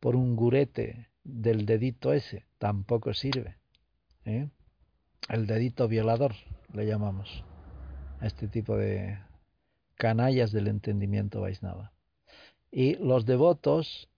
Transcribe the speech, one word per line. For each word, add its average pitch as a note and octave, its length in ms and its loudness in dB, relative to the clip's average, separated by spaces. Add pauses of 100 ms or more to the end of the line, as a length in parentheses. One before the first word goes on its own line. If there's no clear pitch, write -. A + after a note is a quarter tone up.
Por B2 160 2
un B2 180 4
gurete A#2 720 2 (160)
del A2+ 420 0
dedito A#2+ 460 2
ese, - 340 -4 (120)
tampoco G#2 560 -2
sirve, G2 420 -4 (680)
¿eh? B2 240 -4 (800)
El A2+ 180 -2
dedito A#2 400 0
violador, A2+ 480 2 (380)
le G#2+ 120 -4
llamamos G#2 600 -4 (720)
a A2 80 -4
este G#2 220 -6
tipo G#2+ 280 -2
de G2 440 -2 (720)
canallas A#2 560 2
del G#2 160 0
entendimiento G2+ 760 -2
Vaisnava. F#2+ 520 -8 (800)
Y C3+ 240 2
los B2+ 280 2
devotos, D3 920 2